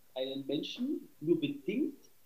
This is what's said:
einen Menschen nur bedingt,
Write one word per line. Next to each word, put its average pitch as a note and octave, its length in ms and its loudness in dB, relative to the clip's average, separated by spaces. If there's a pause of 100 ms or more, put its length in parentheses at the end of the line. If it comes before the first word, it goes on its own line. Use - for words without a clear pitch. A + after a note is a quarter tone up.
(140)
einen C3+ 340 -2
Menschen A#3+ 640 -2 (100)
nur D#3+ 200 4
bedingt, G#3+ 560 0 (300)